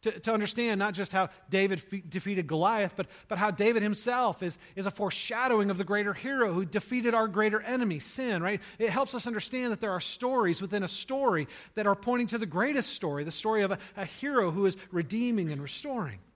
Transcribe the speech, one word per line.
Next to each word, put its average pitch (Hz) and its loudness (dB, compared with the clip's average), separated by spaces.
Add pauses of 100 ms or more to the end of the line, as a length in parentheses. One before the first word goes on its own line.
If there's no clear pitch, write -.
To, 214 -2
to 226 0
understand 214 0
not 202 2
just 185 -4
how 190 2 (180)
David 190 2
fe-, 196 -8
defeated 185 -2
Goliath, 185 2
but, 190 -4 (220)
but 202 -2
how 208 4
David 208 4
himself 214 0
is, 175 -6 (180)
is 190 -6
a 196 0
foreshadowing 214 0
of 185 0
the 190 -2
greater 202 0
hero 240 0
who 180 0
defeated 226 0
our 226 4
greater 214 2
enemy, 226 0
sin, 214 -4
right? 196 0 (180)
It 220 2
helps 254 0
us 240 -6
understand 240 -2
that - -4
there 208 -2
are 180 0
stories 233 2
within 196 -2
a 175 -2
story 247 0 (280)
that 214 0
are 196 6
pointing 240 0
to 233 -4
the 226 -2
greatest 226 0
story, 147 -2
the 160 -6
story 220 0
of 196 2
a, 185 -2 (180)
a 196 -6
hero 247 0
who 196 2
is 185 4 (160)
redeeming 196 0
and 143 -4
restoring. 156 -6 (180)